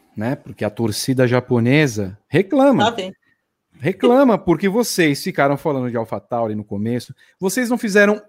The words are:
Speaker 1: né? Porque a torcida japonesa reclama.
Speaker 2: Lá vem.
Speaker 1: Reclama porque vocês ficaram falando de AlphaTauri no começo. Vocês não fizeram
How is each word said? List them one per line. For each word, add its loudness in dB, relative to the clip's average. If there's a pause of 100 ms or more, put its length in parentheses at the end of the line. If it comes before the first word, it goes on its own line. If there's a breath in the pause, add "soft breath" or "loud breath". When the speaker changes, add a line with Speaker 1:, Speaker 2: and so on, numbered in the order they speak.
(160)
Speaker 1:
né? -4
Porque -10
a -2
torcida 0
japonesa 0 (100)
reclama. 2
Speaker 2:
Lá 2
vem. -8 (680)
Speaker 1:
Reclama 2
porque 0
vocês 0
ficaram 0
falando -4
de -4
AlphaTauri -4
no -6
começo. -6 (240 soft breath)
Vocês -2
não -2
fizeram 2